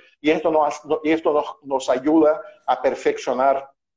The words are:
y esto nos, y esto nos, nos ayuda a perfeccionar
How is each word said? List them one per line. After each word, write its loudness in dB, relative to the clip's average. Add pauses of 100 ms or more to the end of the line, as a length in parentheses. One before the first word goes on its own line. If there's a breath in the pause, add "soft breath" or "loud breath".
(200 loud breath)
y 0
esto 0
nos, 0 (240)
y 0
esto 0
nos, 0 (160)
nos -4
ayuda 4 (260 loud breath)
a -2
perfeccionar -2 (260)